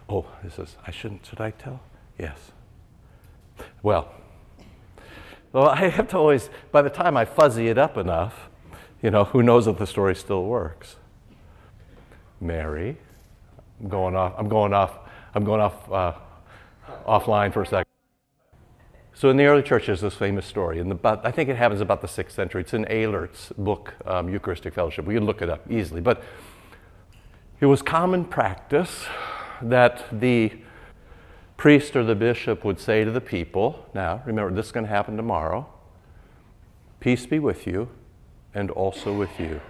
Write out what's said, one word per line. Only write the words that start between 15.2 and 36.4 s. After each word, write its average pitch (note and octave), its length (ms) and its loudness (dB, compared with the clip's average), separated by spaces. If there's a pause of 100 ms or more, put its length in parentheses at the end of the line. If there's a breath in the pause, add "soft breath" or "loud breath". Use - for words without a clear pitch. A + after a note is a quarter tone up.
I'm G#2 100 0
going G#2+ 160 2
off, - 300 -2
uh, F#2 220 -2 (920 loud breath)
offline G#2 460 2
for G#2 100 0
a F#2 40 -2
second. F#2 180 0 (1300)
So - 160 2
in C3 80 6
the C#3+ 100 6
early C#3+ 180 6
church, A#2+ 220 2
there's F#2+ 140 -2
this G2 140 -4
famous G2 320 -4
story, E2+ 320 -6
and F2+ 140 -4
about, G#2+ 340 0
I A#2 60 0
think C#3 180 -2
it C3 60 -4
happens A2+ 240 2
about G2 200 0
the G2 60 -8
sixth - 300 -10
century. F#2 240 -6
It's F2 120 -8
in A2 120 -2
Ehlert's G#2+ 760 -4
book, G2+ 360 -4 (120)
um, F2+ 220 -2
Eucharistic F#2 440 -6
Fellowship. E2+ 320 -4
We G2+ 100 -4
can G#2+ 120 0
look G#2 160 -4
it E2+ 80 -2
up D#2 180 -8
easily, F2 320 -4
but F#2+ 220 0 (1400 loud breath)
it C#3+ 80 4
was C#3 160 6
common F3+ 420 0
practice C#3+ 840 -2 (540 loud breath)
that B2 520 4
the A#2 400 2 (1040 loud breath)
priest D3 400 6
or B2 80 2
the A2+ 100 2
bishop A2+ 500 0
would G2 140 -2
say A2 240 2
to A2 80 0
the B2 100 -2
people, G2+ 720 -4
"Now, F#2+ 320 -4
remember, G#2+ 300 -4
this G#2+ 120 -4
is - 60 -18
gonna A2+ 140 -6
happen G#2 300 -2
tomorrow. G#2 500 -4 (1300 soft breath)